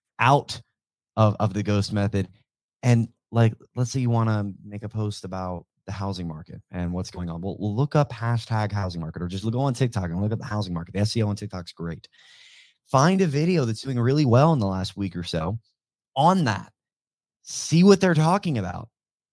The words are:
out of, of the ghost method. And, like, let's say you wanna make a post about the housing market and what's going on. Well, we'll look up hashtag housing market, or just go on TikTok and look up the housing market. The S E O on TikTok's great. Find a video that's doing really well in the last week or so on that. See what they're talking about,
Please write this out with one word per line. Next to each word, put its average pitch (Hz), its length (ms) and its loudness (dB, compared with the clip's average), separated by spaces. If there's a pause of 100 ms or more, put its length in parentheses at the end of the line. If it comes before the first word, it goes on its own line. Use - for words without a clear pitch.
(180)
out 135 420 2 (580)
of, 107 220 4
of 104 140 0
the 101 80 -2
ghost 101 320 0
method. 98 340 0 (540)
And, 117 280 4 (220)
like, 113 220 4 (220)
let's 123 160 -2
say 135 80 -2
you 123 100 0
wanna 110 420 0 (140)
make 104 160 -12
a 107 80 -10
post 107 340 -6
about 92 440 -8 (180)
the 95 60 -10
housing 95 360 -6
market 80 340 -12 (100)
and 87 200 -4
what's 90 200 -6
going 87 180 -8
on. 82 120 -8
Well, 95 180 -8
we'll 104 160 -4
look 143 200 0
up 147 160 2
hashtag 113 600 -2
housing 92 300 -4
market, 80 200 -10
or 87 60 -4
just 95 240 -4
go 120 80 -2
on 135 160 0
TikTok 117 300 -2
and 85 140 -4
look 104 120 -2
up 113 80 -4
the - 60 -12
housing 101 280 -4
market. 82 200 -8
The 98 80 -2
S 107 140 -2
E 117 60 0
O 104 60 0
on 101 80 -2
TikTok's 95 380 -12
great. 85 340 -10 (800)
Find 175 340 4
a 185 60 2
video 151 380 0
that's 113 180 -4
doing 131 160 -4
really 135 260 2
well 131 280 6
in 147 40 2
the 107 80 0
last 95 320 -4
week 98 180 -4
or 87 80 -6
so 85 360 -4 (560)
on 165 300 4
that. 101 280 -4 (680)
See - 400 2
what 196 180 8
they're 180 140 4
talking 160 420 2
about, 90 320 -6 (440)